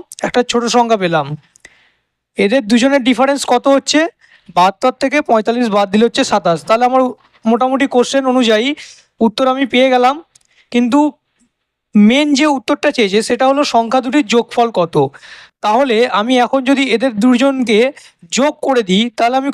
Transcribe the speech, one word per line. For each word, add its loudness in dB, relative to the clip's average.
একটা -2
ছোট -2
সংখ্যা 2
পেলাম। -2
এদের 0
দুজনের 2
ডিফারেন্স 0
কত -2
হচ্ছে? -2
বাহাত্তর 0
থেকে -2
পঁয়তাল্লিশ 0
বাদ 2
দিলে 4
হচ্ছে -2
সাতাশ। 0
তাহলে 2
আমার 2
মোটামুটি 0
কোশ্চেন 0
অনুযায়ী 0
উত্তর -2
আমি -2
পেয়ে 2
গেলাম, 2
কিন্তু 2
মেন 4
যে 2
উত্তরটা -2
চেয়েছে 0
সেটা 0
হলো 0
সংখ্যা 0
দুটির 0
যোগফল 0
কত। -4
তাহলে 0
আমি -2
এখন -2
যদি 2
এদের -2
দুজনকে 2
যোগ 0
করে 0
দিই, 2
তাহলে 0
আমি -4